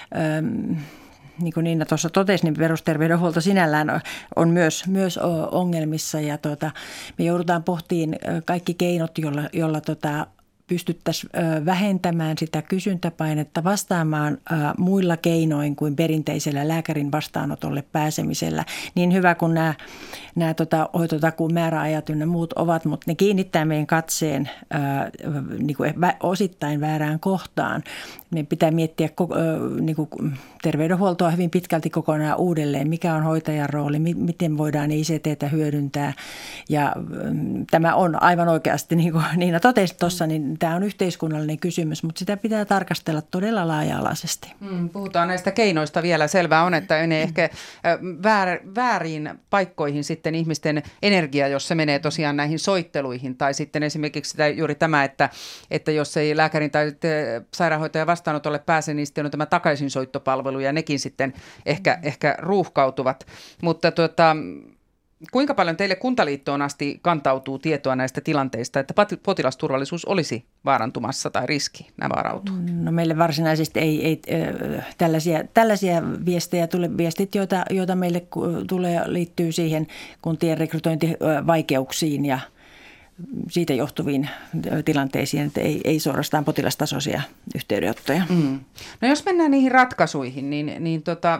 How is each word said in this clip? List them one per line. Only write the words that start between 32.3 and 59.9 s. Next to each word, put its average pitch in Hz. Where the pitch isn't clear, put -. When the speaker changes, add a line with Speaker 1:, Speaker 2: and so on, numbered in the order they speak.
Speaker 1:
uudelleen. 147
Mikä 165
on 156
hoitajan 156
rooli, 147
mi-, 165
miten 165
voidaan 151
I 151
C 156
T:tä 147
hyödyntää. 143
Ja, 147
mm, 147
tämä 165
on 175
aivan 170
oikeasti, 160
niin 165
kuin 160
Niina 175
totesi 214
tuossa, 180
niin 156
tämä 165
on 185
yhteiskunnallinen 156
kysymys, 160
mutta 160
sitä 202
pitää 214
tarkastella 170
todella 190
laaja-alaisesti. -
Speaker 2:
Mm, 180
puhutaan 190
näistä 185
keinoista 175
vielä. 160
Selvää 165
on, 180
että 160
ne 160
ehkä, 165
ö, 156
väär-, 190
väärin 165
paikkoihin 160
sitten 160
ihmisten 156
energia, 147
jos 139
se 170
menee 151
tosiaan 147
näihin 147
soitteluihin. 139
Tai 139
sitten 151
esimerkiksi 151
sitä, 151
juuri 147
tämä, 156
että, 139
että 156
jos 151
ei 151
lääkärin 156
tai 151
te-, 151
sairaanhoitajan 156
vastaanotolle 151
pääse, 156
niin 147
sitten 147
on 139
tämä 151
takaisinsoittopalvelu 135